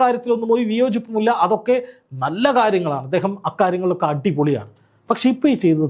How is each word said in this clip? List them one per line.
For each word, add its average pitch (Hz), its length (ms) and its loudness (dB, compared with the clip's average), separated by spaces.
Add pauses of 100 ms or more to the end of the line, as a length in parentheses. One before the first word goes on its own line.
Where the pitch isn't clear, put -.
കാര്യത്തിലൊന്നും 233 520 0
ഒരു 247 80 2
വിയോജിപ്പുമില്ല. 226 720 0
അതൊക്കെ 220 520 2 (300)
നല്ല 180 420 -2
കാര്യങ്ങളാണ്, 175 480 0
അദ്ദേഹം 185 420 -4
അക്കാര്യങ്ങളിലൊക്കെ 180 600 -2
അടിപൊളിയാണ്. 147 640 -2 (380)
പക്ഷേ 254 200 0
ഇപ്പോൾ 262 180 0
ഈ 269 60 4
ചെയ്തത് 156 360 2